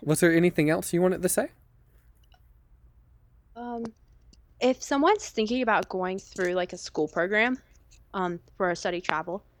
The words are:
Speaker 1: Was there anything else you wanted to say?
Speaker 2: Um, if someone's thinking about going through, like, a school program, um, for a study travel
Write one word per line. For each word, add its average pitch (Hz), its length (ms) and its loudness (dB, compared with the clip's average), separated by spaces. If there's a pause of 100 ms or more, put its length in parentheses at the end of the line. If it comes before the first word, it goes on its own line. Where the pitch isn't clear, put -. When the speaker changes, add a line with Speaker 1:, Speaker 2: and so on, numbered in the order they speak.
Speaker 1:
Was 151 160 0
there 170 160 6
anything 165 340 4
else 175 240 0
you 170 80 2
wanted 185 220 2
to 185 60 2
say? 247 220 0 (2000)
Speaker 2:
Um, 240 280 -8 (760)
if 254 220 2
someone's 320 460 2
thinking 233 340 -2
about 214 260 2
going 185 300 -4
through, 180 360 -4
like, 180 180 -2
a 180 40 -14
school 151 320 -4
program, 214 500 0 (560)
um, 175 260 -4 (160)
for 185 140 0
a 170 60 -2
study 175 240 -4
travel 170 440 -8 (160)